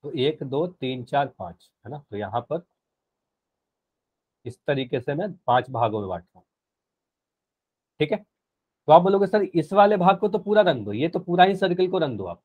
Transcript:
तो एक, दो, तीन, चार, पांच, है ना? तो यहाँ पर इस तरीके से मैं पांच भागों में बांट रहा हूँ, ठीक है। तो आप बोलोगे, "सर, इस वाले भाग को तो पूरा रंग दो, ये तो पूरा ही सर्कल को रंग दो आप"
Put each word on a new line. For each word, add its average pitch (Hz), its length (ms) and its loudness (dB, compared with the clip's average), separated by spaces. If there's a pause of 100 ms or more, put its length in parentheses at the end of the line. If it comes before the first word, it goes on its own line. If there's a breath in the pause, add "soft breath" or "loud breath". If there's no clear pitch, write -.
तो - 80 -10
एक, 147 320 -2
दो, 139 220 -4
तीन, 127 380 -8
चार, 139 220 -2 (120)
पांच, 87 320 -14 (160)
है 107 40 -14
ना? 147 200 -14
तो 104 60 -10
यहाँ 104 260 -6
पर 170 200 -6 (1800)
इस 117 200 -14
तरीके 135 340 -2
से 143 140 -4
मैं 180 180 -6 (140)
पांच 127 240 2
भागों 113 300 -2
में 98 80 -8
बांट 87 140 -8
रहा - 160 -20
हूँ, - 60 -20 (1600)
ठीक 151 120 0
है। 208 40 -2 (720)
तो 147 40 8
आप 170 100 10
बोलोगे, 196 240 2
"सर, 202 180 0
इस 170 280 -4
वाले 202 240 6
भाग 185 220 2
को 214 100 -2
तो 214 120 -2
पूरा 208 220 2
रंग 139 220 0
दो, 101 100 -8
ये 135 140 -2
तो 170 120 -4
पूरा 175 240 2
ही 190 120 2
सर्कल 185 340 0
को 185 80 -2
रंग 135 200 -2
दो 98 80 -8
आप" 85 180 -12